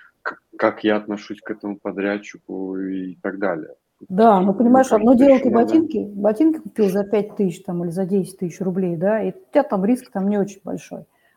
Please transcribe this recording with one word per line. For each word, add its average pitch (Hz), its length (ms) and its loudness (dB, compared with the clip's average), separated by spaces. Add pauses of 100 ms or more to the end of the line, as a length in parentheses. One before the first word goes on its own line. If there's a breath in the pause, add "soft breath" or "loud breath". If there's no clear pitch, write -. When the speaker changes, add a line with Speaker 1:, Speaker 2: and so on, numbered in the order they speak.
(220 soft breath)
Speaker 1:
к-, - 160 -10 (200)
как 110 260 0
я 107 140 2
отношусь 104 440 -10
к - 100 -12
этому 101 280 -10
подрядчику 98 1000 -8
и 95 440 -8
так 98 180 -6
далее. 80 360 -6 (340)
Speaker 2:
Да, 202 320 4
ну, 196 120 2
Speaker 1:
Мне - 0 -
Speaker 2:
понимаешь, 254 380 4
Speaker 1:
кажется, - 0 -
Speaker 2:
одно 226 220 4
дело, 262 260 6
Speaker 1:
еще - 20 -2
Speaker 2:
ты 254 80 0
Speaker 1:
надо 233 260 2
Speaker 2:
ботинки, 320 220 0
ботинки 208 600 0
купил - 300 -2
за 196 140 0
пять 208 320 -2
тысяч 185 280 -2
там, 175 200 -6
или 175 80 -6
за 185 140 -4
десять 180 340 -2
тысяч 170 220 -8
рублей, 180 360 -2
да, 208 240 0
и 190 80 -4
у 185 40 -6 (180)
тебя 285 120 2
там 196 220 -2
риск 247 260 -2
там 196 180 -4
не 208 80 0
очень 202 260 -4
большой. - 420 -12 (320)